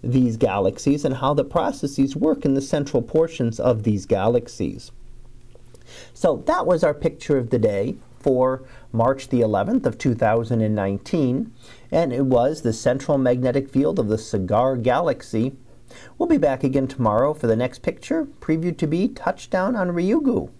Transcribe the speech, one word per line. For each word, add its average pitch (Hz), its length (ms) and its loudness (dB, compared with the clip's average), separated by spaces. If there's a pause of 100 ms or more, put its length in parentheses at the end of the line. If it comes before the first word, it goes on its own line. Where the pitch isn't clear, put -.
these 120 340 2
galaxies 107 680 0
and 131 120 0
how 139 180 0
the 143 100 2
processes 139 720 -2
work 151 300 0
in 139 100 2
the 135 60 0
central 139 420 -2
portions 127 560 0
of 117 240 2
these 107 240 0
galaxies. 113 880 0 (1200)
So 156 340 0
that - 180 0
was 170 200 2
our 147 100 2
picture 147 440 -2
of 120 120 -4
the 123 80 2
day 107 380 0 (240)
for 131 420 2 (300)
March 123 360 0
the 127 120 2
eleventh 113 440 2
of 120 140 -2
two 123 160 0
thousand 113 460 0
and 107 160 2
nineteen, 123 760 -2 (380)
and 151 220 0
it 135 140 0
was 131 360 2
the 113 120 0
central 135 440 0
magnetic 127 500 0
field 151 300 0
of 120 80 0
the 107 120 0
Cigar 110 580 0
Galaxy. 127 800 -2 (600)
We'll 349 100 0
be 320 80 4
back 143 260 2
again 135 240 2
tomorrow 123 480 2
for 123 140 -2
the 110 80 4
next 123 240 -4
picture, - 460 -4 (140)
previewed 160 380 -2
to 165 80 0
be 170 220 0
Touchdown - 680 -4
on 185 140 -2
Ryugu. 208 720 0